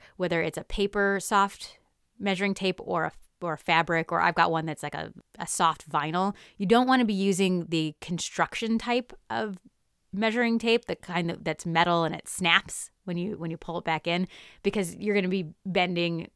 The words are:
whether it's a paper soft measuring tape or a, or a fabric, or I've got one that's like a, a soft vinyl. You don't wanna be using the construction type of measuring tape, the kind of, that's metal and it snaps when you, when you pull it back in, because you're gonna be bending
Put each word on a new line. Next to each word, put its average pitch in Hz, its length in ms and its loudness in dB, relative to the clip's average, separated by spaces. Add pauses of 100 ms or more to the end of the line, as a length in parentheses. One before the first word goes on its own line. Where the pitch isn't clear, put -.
(160)
whether 170 260 0
it's - 160 -4
a 151 60 -8
paper 202 560 0
soft - 580 0 (400)
measuring 196 360 0
tape 185 280 -2
or 170 220 -2
a, 165 80 -4 (300)
or 165 120 -4
a - 40 -8
fabric, 165 540 2
or 170 80 2
I've 170 140 2
got 170 160 4
one 160 160 0
that's 151 160 -8
like 151 120 -6
a, 160 180 -8 (260)
a 175 80 -8
soft 165 420 0
vinyl. 165 460 0 (220)
You 202 100 -2
don't 240 200 6
wanna 254 180 4
be 214 100 0
using 190 540 2
the 156 320 0
construction 180 800 -2
type 240 340 -2 (180)
of 202 280 -4 (540)
measuring 226 460 0
tape, 233 280 2
the 170 100 -6
kind 170 340 -4
of, - 140 -8
that's 160 220 -4
metal 165 380 4
and 156 100 -2
it - 140 -12
snaps - 640 2 (140)
when 180 120 -6
you, 175 220 -4
when 165 120 -6
you 165 60 -8
pull 165 220 -6
it - 60 -8
back 160 220 -2
in, 175 220 0 (340)
because 196 340 0
you're 208 180 0
gonna 185 140 2
be 185 200 -2 (160)
bending 175 720 0